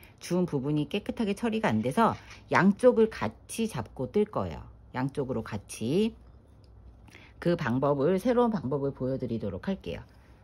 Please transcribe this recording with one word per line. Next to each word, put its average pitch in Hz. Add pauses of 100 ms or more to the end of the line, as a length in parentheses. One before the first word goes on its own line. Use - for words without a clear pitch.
(200)
주운 180
부분이 147
깨끗하게 208
처리가 220
안 214
돼서 151 (360)
양쪽을 202
같이 -
잡고 -
뜰 208
거예요. 95 (320)
양쪽으로 127
같이. 143 (1200)
그 170
방법을, 143
새로운 240
방법을 139
보여드리도록 117
할게요. 87 (420)